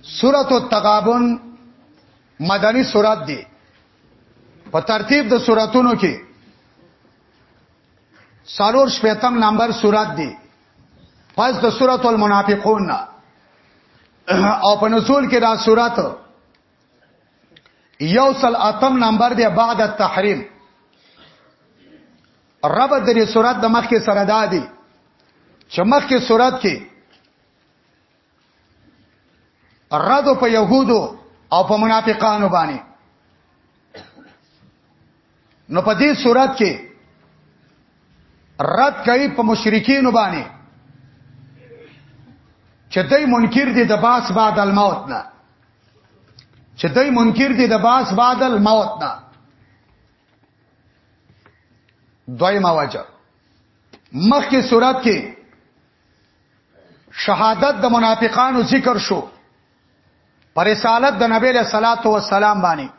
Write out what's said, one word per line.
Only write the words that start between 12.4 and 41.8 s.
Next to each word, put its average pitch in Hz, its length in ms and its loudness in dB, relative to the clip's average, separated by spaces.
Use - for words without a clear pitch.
نه. 127 120 -6
او 202 140 2
په 214 100 0
نزول 247 420 0
کې 247 100 2
دا 226 160 0
سورت 233 440 2
یو 240 420 2
سل 240 140 2
اتم 226 420 0
نمبر 233 360 2
دی 226 140 0
بعد 226 340 0
التحریم. 196 600 -2
ربط 247 380 0
د 196 120 -2
دې 220 200 2
سورت 233 280 2
د 226 40 -2
مخکې 233 400 0
سره 202 180 0
دا 214 220 0
دی 175 180 -4
چې - 100 -6
مخکې 254 480 0
سورت 254 340 2
کې 175 140 -2
رد 254 480 0
په 254 80 0
یهودو 220 680 0
او 175 120 2
په 214 140 0
منافقانو 220 720 0
باندې. 151 300 -2
نو 170 120 -2
په 208 120 0
دې 277 300 0
سورت 254 340 2
کې 196 140 0
رد - 460 -2
کوي 262 220 0
په 240 160 -4
مشرکینو 220 680 0
باندې 196 320 0